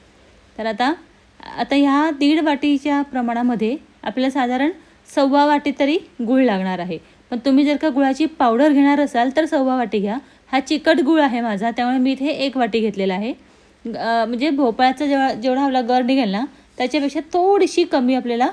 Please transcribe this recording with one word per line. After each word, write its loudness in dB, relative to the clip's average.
तर -6
आता, 0
आता -2
ह्या 2
दीड 4
वाटीच्या 0
प्रमाणामध्ये -2
आपल्याला -2
साधारण 0
सव्वा 4
वाटी 0
तरी 0
गूळ 4
लागणार 0
आहे. -8
पण -6
तुम्ही 4
जर 2
का -2
गुळाची 0
पावडर 2
घेणार 4
असाल 0
तर 2
सव्वा 0
वाटी -2
घ्या. -4
हा 2
चिकट 0
गूळ 4
आहे 0
माझा, -2
त्यामुळे -2
मी 0
इथे -4
एक -4
वाटी 0
घेतलेला -2
आहे. -6
अ, -2
म्हणजे -2
भोपळ्याचा 0
जेवढा, 0
जेवढा -2
आपला 0
गर 0
निघेल 0
ना, -2
त्याच्यापेक्षा -2
थोडीशी 2
कमी 0
आपल्याला, -2